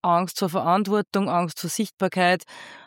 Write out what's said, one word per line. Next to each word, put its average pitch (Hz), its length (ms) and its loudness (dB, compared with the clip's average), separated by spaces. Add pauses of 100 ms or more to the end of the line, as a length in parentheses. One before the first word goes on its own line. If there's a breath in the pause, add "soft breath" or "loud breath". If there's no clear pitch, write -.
Angst 175 380 0
vor 190 100 0
Verantwortung, 190 800 0
Angst 175 300 -2
vor 170 100 -6
Sichtbarkeit, 185 720 0 (460 loud breath)